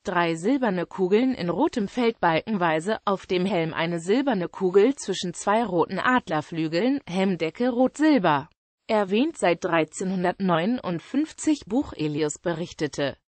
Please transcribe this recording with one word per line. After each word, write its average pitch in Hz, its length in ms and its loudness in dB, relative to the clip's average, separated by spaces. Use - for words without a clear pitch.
Drei 175 280 0
silberne 190 540 0
Kugeln 214 480 2
in 175 140 -4
rotem 202 380 0
Feld 233 320 -2
balkenweise 175 880 0
auf 196 220 -2
dem 180 180 0
Helm, 170 300 -2
eine 170 240 -2
silberne 202 500 0
Kugel 196 460 4
zwischen 180 400 -6
zwei 220 280 0
roten 185 360 0
Adlerflügeln, 170 1040 0
Hemdecke 190 640 -2
rot-silber. 240 800 2
Erwähnt 214 500 0
seit 175 260 0
dreizehnhundertneunundfünfzig 180 2000 -2
Buchelius 151 720 -2
berichtete, 156 800 -4